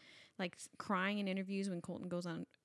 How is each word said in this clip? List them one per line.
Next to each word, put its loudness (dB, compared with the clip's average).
like, -2
s-, -14
crying 2
in 2
interviews 2
when 0
Colton -6
goes 0
on, -2